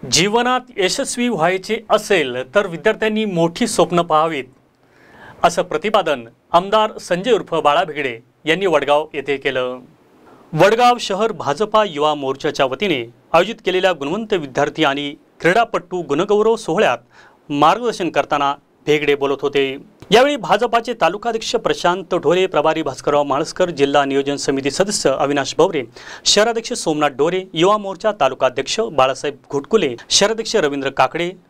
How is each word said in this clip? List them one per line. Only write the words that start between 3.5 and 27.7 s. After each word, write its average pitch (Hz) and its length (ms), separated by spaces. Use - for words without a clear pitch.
स्वप्न 175 360
पाहावीत, 160 420
असं 170 200
प्रतिपादन 165 640
आमदार 208 460
संजय 190 340
उर्फ 180 220
बाळा 151 300
भिगडे 139 320
यांनी 175 220
वडगाव 147 480
येथे 139 220
केलं. 131 420
वडगाव 226 480
शहर 214 320
भाजपा 208 520
युवा 151 300
मोर्चाच्या 139 520
वतीने 135 360
आयोजित 185 320
केलेल्या 185 280
गुणवंत 170 400
विद्यार्थी 143 520
आणि 143 300
क्रीडापटू 180 600
गुणगौरव 208 540
सोहळ्यात 170 420
मार्गदर्शन 170 640
करताना 143 440
भेगडे 147 280
बोलत 139 280
होते. 139 340
यावेळी 269 260
भाजपाचे 226 640
तालुकाध्यक्ष 214 560
प्रशांत 175 580
ढोरे, 170 320
प्रभारी 160 360
भास्करराव 147 420
माळसकर, 151 460
जिल्हा 143 340
नियोजन 139 320
समिती 135 340
सदस्य 196 420
अविनाश 143 460
बवरे, 165 240
शहराध्यक्ष 226 480
सोमनाथ 151 460
ढोरे, 175 240
युवा 180 240